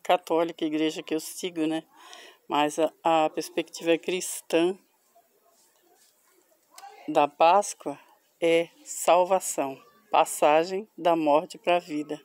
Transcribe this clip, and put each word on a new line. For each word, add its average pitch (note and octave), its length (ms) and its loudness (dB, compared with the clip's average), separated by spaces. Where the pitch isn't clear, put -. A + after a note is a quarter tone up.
Católica, E3 600 0
igreja D#3 360 -2
que D#3 140 -6
eu D#3+ 60 -2
sigo, F3 440 -8
né? D#3+ 200 -4
Mas D3 320 -2
a, D#3 140 0
a D#3+ 280 2
perspectiva E3 680 -2
cristã F3+ 800 -2
da D3+ 180 2
Páscoa E3 720 2
é E3 260 2
salvação, F3 1000 0
passagem E3 720 2
da E3+ 180 2
morte D#3 420 0
pra F3 220 0
vida D3+ 460 -10